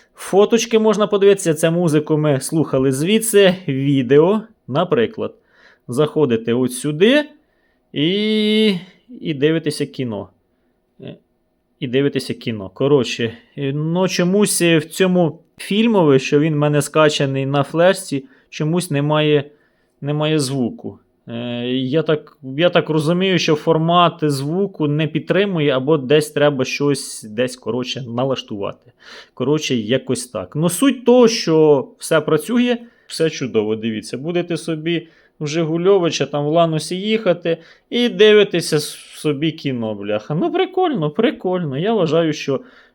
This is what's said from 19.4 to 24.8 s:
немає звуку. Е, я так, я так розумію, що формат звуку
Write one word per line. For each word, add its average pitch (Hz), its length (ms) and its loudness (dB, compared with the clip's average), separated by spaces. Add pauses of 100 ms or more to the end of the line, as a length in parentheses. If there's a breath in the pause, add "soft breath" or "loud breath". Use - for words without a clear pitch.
немає 151 380 0
звуку. 123 600 -4 (280)
Е, 120 400 -8
я 127 360 -2
так, 156 340 -2 (200)
я 170 120 2
так 170 200 0
розумію, 175 500 0
що 160 160 0
формат 165 680 2
звуку 151 680 -2